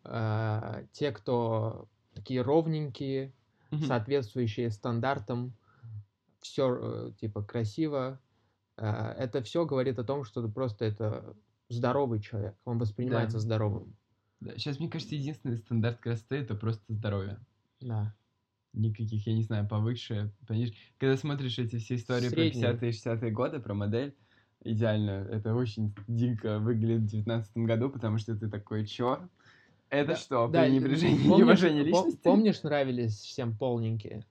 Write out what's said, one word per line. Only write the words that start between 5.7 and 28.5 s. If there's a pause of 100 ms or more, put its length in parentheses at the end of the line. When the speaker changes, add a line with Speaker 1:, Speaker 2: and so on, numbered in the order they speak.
Speaker 1:
всё,
э,
типа,
красиво, (580)
э,
это
всё
говорит
о
том,
что
просто
это (340)
здоровый
человек,
он
воспринимается
Speaker 2:
Да.
Speaker 1:
здоровым. (440)
Speaker 2:
Да,
щас,
мне
кажется,
единственный
стандарт
красоты —
это
просто (100)
здоровье. (400)
Speaker 1:
Да. (600)
Speaker 2:
Никаких,
я
не
знаю,
повыше, (140)
пониже. (240)
Когда
смотришь
эти
все
истории
про
Speaker 1:
Средний.
Speaker 2:
пятидесятые
и
шестидесятые
годы,
про
модель, (460)
идеально,
это
очень (120)
дико
выглядит
в
девятнадцатом
году,
потому
что
ты